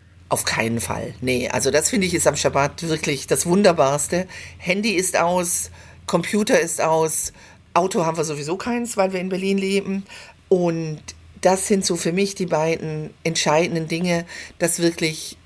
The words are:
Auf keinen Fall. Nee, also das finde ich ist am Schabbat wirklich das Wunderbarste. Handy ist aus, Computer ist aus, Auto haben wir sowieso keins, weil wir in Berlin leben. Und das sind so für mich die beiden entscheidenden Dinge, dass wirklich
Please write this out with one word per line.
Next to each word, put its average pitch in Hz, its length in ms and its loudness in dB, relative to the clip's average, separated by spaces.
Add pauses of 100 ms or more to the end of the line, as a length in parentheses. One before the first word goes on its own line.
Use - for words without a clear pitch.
(280)
Auf - 180 -2
keinen 113 360 -2
Fall. 110 400 -6
Nee, 123 280 0
also 123 220 0
das 151 180 2
finde 196 180 2
ich 170 60 -2
ist 160 140 0
am 143 80 4
Schabbat 143 520 0
wirklich 156 400 -2
das - 180 2
Wunderbarste. 175 840 2 (300)
Handy 208 340 0
ist 180 260 0
aus, 175 540 0 (340)
Computer 208 540 2
ist 165 220 0
aus, 160 500 0 (420)
Auto 175 320 2
haben 160 120 0
wir 156 80 0
sowieso 151 320 -4
keins, 240 400 -4
weil 190 160 2
wir 180 80 -4
in 185 80 -4
Berlin 190 280 0
leben. 196 480 -2 (440)
Und 165 520 0 (380)
das 185 300 2
sind 190 160 2
so 180 100 -2
für 170 160 -2
mich 196 240 0
die 180 120 -4
beiden 156 640 -2 (120)
entscheidenden 165 640 2
Dinge, 170 380 0 (320)
dass 170 220 0
wirklich 170 680 -2